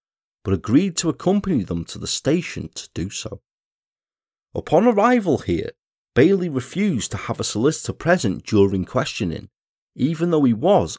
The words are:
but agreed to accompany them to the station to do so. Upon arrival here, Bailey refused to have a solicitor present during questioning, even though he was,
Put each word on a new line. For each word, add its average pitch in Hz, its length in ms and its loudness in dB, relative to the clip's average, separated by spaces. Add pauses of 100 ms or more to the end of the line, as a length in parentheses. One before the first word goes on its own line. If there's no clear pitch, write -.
(440)
but 98 100 0
agreed 165 440 0
to 170 100 -2
accompany 180 560 0
them 85 220 -6
to - 120 -14
the 82 100 -10
station - 680 -4
to - 180 -16
do 87 160 -6
so. - 320 -12 (1120)
Upon 175 320 2
arrival 208 520 2
here, - 340 -4 (420)
Bailey 180 360 4
refused 139 640 -2
to 104 60 -6
have - 220 -6
a 110 60 -4
solicitor 123 480 -2
present 165 520 0
during 98 380 4
questioning, - 640 -4 (480)
even 165 360 0
though 156 120 4
he 120 100 6
was, 123 460 2